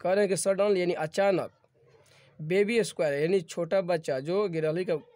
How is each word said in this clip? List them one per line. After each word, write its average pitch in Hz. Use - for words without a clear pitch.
कह 180
रहे 202
हैं 202
कि 180
suddenly 196
यानी 175
अचानक 160
बेबी 202
स्क्वायरल 147
यानी 185
छोटा 170
बच्चा 165
जो 185
गिलहरी 160
का, 170